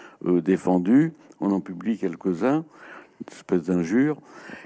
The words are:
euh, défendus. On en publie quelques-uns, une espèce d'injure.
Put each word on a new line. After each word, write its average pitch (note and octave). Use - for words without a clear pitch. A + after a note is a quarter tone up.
euh, F2
défendus. F#2
On G2+
en F#2+
publie F#2+
quelques-uns, G2
une -
espèce -
d'injure. F#2+